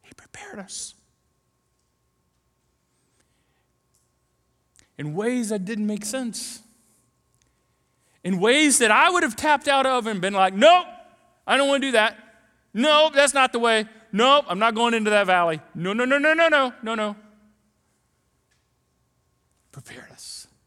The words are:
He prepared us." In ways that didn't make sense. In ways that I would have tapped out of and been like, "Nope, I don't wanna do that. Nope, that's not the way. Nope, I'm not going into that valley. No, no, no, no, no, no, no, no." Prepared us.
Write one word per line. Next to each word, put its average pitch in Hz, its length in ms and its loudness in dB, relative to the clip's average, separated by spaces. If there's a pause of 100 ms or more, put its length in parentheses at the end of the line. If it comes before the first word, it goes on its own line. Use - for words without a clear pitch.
He - 120 -20
prepared - 460 -20
us." - 340 -16 (4000)
In 147 180 -10
ways 226 360 -4
that 202 140 -6
didn't 214 220 -6
make 208 180 -6
sense. - 560 -10 (1600)
In 185 140 -2
ways 269 400 2
that 220 140 2
I 302 180 4
would 349 140 0
have 247 120 -6
tapped 294 320 -2
out 269 160 0
of 254 220 -2
and 208 140 -6
been 196 120 -4
like, 190 220 0
"Nope, 339 320 6 (580)
I 233 120 0
don't 277 120 2
wanna 277 120 0
do 262 120 -4
that. 220 240 2 (560)
Nope, 302 420 2
that's 277 200 2
not 262 180 2
the 240 60 -4
way. 226 260 0 (280)
Nope, 269 360 4
I'm 185 120 -4
not 226 160 0
going 233 180 0
into 214 160 -2
that 202 160 2
valley. 175 340 0 (140)
No, 175 180 -6
no, 240 120 -2
no, 269 140 0
no, 302 140 2
no, 330 160 2
no, 269 240 0 (100)
no, 226 120 -6
no." 214 220 -6 (2500)
Prepared - 400 -20
us. - 340 -20 (200)